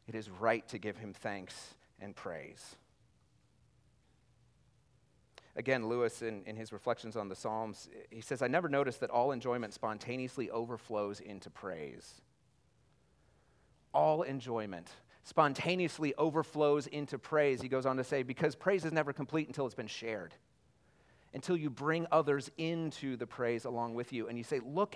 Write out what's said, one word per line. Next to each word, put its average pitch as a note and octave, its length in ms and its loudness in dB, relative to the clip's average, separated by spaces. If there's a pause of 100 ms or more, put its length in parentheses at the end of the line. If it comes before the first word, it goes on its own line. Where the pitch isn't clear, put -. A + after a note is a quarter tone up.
It A#2 80 -10
is G#2 160 -6
right A2+ 380 2
to A#2 100 -6
give G2 180 -4
him G#2 160 -10
thanks - 640 -8 (260)
and G2 160 -12
praise. - 600 -10 (2750)
Again, B2 320 2
Lewis, A#2+ 340 2
in, G#2+ 240 -4
in G#2+ 100 -8
his A2 160 -10
reflections A2 440 -2
on G#2 120 -4
the F#2+ 60 -6
Psalms, A2 540 -6 (200)
he A2 120 -14
says, B2+ 200 -4
"I C3 60 2
never E3 220 2
noticed C#3 320 2
that B2 100 -2
all B2 220 4
enjoyment A#2+ 420 -2
spontaneously A#2+ 760 -4
overflows G#2+ 720 -2
into G2+ 300 -12
praise." D#2 720 -10 (1700)
All D3+ 300 6
enjoyment A#2 680 -4 (360)
spontaneously D#3 880 4
overflows D3 720 4
into C#3+ 320 -4
praise, C#3+ 420 4
he C3 80 -6
goes C3 180 2
on C3 100 4
to C3 80 2
say, C#3 180 2
because B2+ 320 2
praise F#3 300 2
is D#3+ 80 0
never D3 200 2
complete D3+ 360 0
until C#3 180 -2
it's A2+ 80 -4
been A2 140 -6
shared, G#2 440 -6 (1040)
until F3 220 0
you D3+ 140 0
bring D#3+ 420 0
others C#3+ 440 4
into D#3+ 600 -2
the A#2 100 -4
praise A#2 380 0
along A#2 300 -2
with A#2+ 180 -4
you. A2+ 160 -4
And A#2+ 100 -6
you A#2 60 -6
say, C3+ 200 -2
"Look D#3+ 320 0